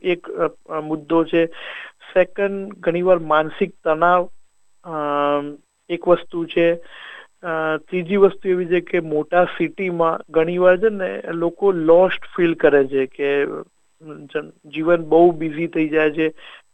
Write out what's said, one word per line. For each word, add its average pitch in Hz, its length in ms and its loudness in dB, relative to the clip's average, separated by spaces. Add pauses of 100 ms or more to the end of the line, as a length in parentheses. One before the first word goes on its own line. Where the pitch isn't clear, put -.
એક, 175 240 -4
અ, 170 200 -4 (220)
અ, 160 120 -8
મુદ્દો 156 440 -2
છે. 165 220 0 (680)
સેકન્ડ, 196 580 -2
ઘણીવાર 180 460 2
માનસિક 156 520 0 (140)
તણાવ, 175 460 2 (540)
અમ, 147 720 -4 (320)
એક 170 200 -6
વસ્તુ 170 360 0
છે. 170 300 2 (680)
અ, 160 340 -4
ત્રીજી 180 400 -4
વસ્તુ 196 320 2
એવી 180 180 0
છે 175 140 0
કે 175 200 -4
મોટા 156 440 0
સિટીમાં 165 760 -2 (100)
ઘણીવાર 175 460 2
છે 214 120 0
ને 196 400 -6
લોકો 170 440 -2
લોસ્ટ 170 640 2
ફીલ 170 180 2
કરે 143 320 4
છે 135 200 -2
કે 139 380 -2 (920)
જન-, 151 340 -12
જીવન 160 360 0
બહુ 170 260 6
બિઝી 160 360 -4
થઈ 160 220 -2
જાય 156 220 2
છે, 160 180 -2 (460)